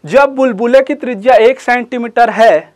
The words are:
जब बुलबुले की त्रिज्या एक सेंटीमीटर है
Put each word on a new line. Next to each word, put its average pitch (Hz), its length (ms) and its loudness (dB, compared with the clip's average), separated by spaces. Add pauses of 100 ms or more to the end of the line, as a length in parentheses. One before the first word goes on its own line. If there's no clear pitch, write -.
जब 269 300 0
बुलबुले 247 480 0
की 285 140 -6
त्रिज्या 240 400 -2
एक 233 240 2
सेंटीमीटर 240 720 -2
है 196 260 2 (180)